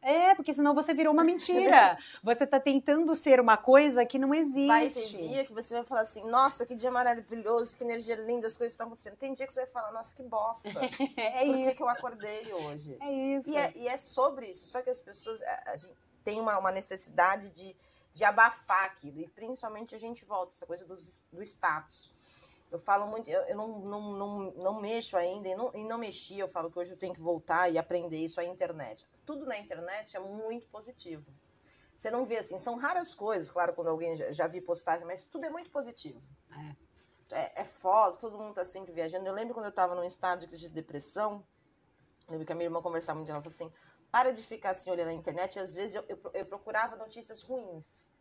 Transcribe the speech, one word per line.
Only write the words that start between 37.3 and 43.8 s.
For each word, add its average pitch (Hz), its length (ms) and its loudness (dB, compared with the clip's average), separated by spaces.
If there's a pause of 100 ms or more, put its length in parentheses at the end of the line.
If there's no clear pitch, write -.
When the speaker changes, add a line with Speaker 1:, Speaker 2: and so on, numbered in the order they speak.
Speaker 2:
É, - 260 -6
é - 20 -6
foto, 196 540 2
todo 208 220 -12
mundo 214 160 -12
tá 185 100 -4
sempre 190 260 -12
viajando. 170 360 -4
Eu 190 60 -4
lembro 226 200 -6
quando 226 140 -8
eu 202 40 -8
tava 180 220 2
num 180 100 -4
estado 180 440 -4
de 170 200 -16
depressão, 165 800 -6 (840)
eu - 40 -14
lembro 160 160 -8
que 175 60 -8
a - 20 -6
minha 170 100 -4
irmã 170 160 -4
conversava 165 380 -4
muito, 156 120 -12
ela 147 100 -6
falou 160 120 -14
assim, 165 180 -12 (400)